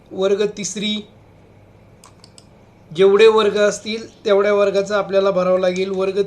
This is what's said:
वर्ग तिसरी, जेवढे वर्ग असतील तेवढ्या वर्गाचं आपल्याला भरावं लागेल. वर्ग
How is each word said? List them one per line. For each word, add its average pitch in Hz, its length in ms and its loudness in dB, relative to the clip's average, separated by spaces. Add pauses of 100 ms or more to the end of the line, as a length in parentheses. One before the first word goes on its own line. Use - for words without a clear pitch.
(120)
वर्ग 190 340 0 (120)
तिसरी, 214 480 -8 (1900)
जेवढे 196 300 6
वर्ग 208 340 2
असतील 214 640 -4
तेवढ्या 202 300 2
वर्गाचं 202 420 0
आपल्याला 196 340 0
भरावं 185 300 0
लागेल. 185 300 -2
वर्ग 190 360 -2